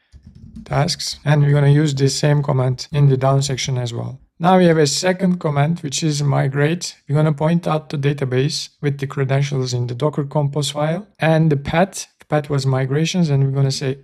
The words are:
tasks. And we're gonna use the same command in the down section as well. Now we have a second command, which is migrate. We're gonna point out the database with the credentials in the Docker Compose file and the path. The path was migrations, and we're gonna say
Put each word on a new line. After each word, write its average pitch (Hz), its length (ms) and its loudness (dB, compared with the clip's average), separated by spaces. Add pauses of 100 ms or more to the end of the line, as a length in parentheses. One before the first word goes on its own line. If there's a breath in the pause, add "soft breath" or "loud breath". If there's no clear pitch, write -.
(640)
tasks. - 600 -4
And 147 180 4
we're 143 100 4
gonna 143 160 4
use 147 260 4
the 135 140 2
same 147 340 0
command 131 480 -2
in 143 180 4
the 135 80 4
down 135 260 2
section 131 360 -4
as 120 160 -6
well. 120 260 -10 (200)
Now 185 180 4
we 185 60 6
have 165 140 4
a 156 100 4
second 180 500 0
command, 156 420 0
which 135 220 -6
is 147 220 0
migrate. 143 720 0 (120)
We're 143 80 0
gonna 156 160 4
point 160 360 0
out 156 220 -4
the 156 80 -4
database 139 720 -2 (100)
with 143 180 -2
the 135 80 -6
credentials 135 680 -2
in 123 120 -2
the 120 80 -6
Docker 147 300 -2
Compose 143 460 -2
file 160 360 -4 (140)
and 160 320 4
the 143 40 2
path. 165 500 -2 (120)
The - 80 -20
path 151 240 -2
was 135 160 -2
migrations, 143 640 0
and 139 160 2
we're 135 100 -2
gonna 139 160 2
say 135 340 -4